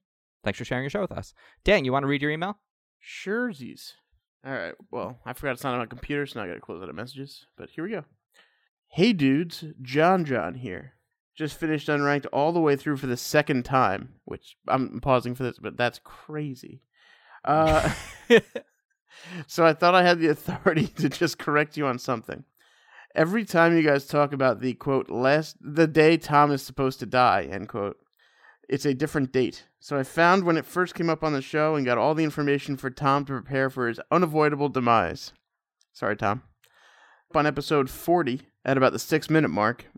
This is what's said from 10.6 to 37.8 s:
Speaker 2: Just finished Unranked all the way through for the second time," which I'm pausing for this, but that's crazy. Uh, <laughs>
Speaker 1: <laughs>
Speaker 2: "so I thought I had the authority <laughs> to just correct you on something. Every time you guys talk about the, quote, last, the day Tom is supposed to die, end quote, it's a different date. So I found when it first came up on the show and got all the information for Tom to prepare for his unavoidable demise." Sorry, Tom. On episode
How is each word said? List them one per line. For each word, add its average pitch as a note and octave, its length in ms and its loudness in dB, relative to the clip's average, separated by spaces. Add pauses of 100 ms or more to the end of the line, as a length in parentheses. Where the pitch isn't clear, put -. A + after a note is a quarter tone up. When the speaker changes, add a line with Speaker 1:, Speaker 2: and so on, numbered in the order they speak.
Speaker 2:
Just D#3 240 -8
finished D#3 280 -4
Unranked C#3+ 460 0
all D3 200 2
the F3 80 2
way D#3 140 4
through C#3+ 220 -2
for C3+ 100 -6
the A#2+ 100 -2
second C#3+ 480 0
time," B2 500 0 (100)
which - 300 -14 (120)
I'm B2+ 340 -2
pausing B2 340 0
for C3 80 -6
this, A#2+ 160 -6
but - 180 -10
that's A#2+ 260 -2
crazy. D3 800 -14 (600)
Uh, D#3 480 4 (380)
<laughs> - 0 -
Speaker 1:
<laughs> - 1160 0
Speaker 2:
"so E3+ 180 2
I D#3+ 80 6
thought F3 220 4
I F3+ 80 8
had F3 160 4
the D#3+ 100 2
authority D#3 580 0
<laughs> - 100 -18
to D#3 120 0
just - 280 -2
correct D3 400 -2
you D3 80 -2
on B2 140 -2
something. - 440 -8 (720)
Every F#3+ 300 0
time E3+ 300 4
you E3 80 4
guys C#3+ 220 2
talk C#3+ 260 0
about C3 300 0
the, B2+ 140 -2
quote, - 340 -2
last, C#3 500 0
the D#3 280 2
day D#3+ 300 6
Tom D3 340 4
is C3+ 100 -2
supposed C3 380 -4
to B2 80 -10
die, G2+ 420 2
end G2 180 -10
quote, G2+ 300 -6 (720)
it's C#3+ 160 -2
a C#3+ 80 2
different C#3 380 -2
date. - 340 -2 (140)
So - 180 -6
I C3+ 60 -2
found F3 400 4
when E3+ 140 2
it D#3+ 80 -4
first F3+ 280 -4
came E3+ 160 -2
up D#3 140 -2
on D#3 100 -2
the C#3 80 -2
show D#3 340 -2
and C#3 100 -2
got A#2+ 120 2
all C3+ 160 4
the D#3+ 100 0
information C#3+ 540 -2
for C3 120 -8
Tom C#3 360 0
to C#3 80 -8
prepare C3+ 360 -2
for B2+ 180 -2
his A2+ 120 -4 (120)
unavoidable D3+ 580 2
demise." A#2 640 2 (600)
Sorry, G#2 220 -4
Tom. G#2+ 280 -2 (880)
On D3 140 2
episode C#3+ 420 0